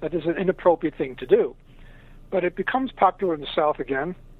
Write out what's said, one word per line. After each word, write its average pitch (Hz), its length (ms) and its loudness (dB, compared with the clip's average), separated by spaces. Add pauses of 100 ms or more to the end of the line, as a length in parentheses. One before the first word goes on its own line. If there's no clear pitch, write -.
that 151 100 -6
this 165 100 -2
is 151 80 -2
an 165 80 0
inappropriate 175 580 2
thing 131 220 -4
to - 80 -10
do. 147 300 4 (760)
But 185 120 0
it 175 120 -2
becomes 247 360 -2
popular 185 420 2
in 147 80 -6
the 135 120 -12
South 151 260 0
again 139 360 -4 (240)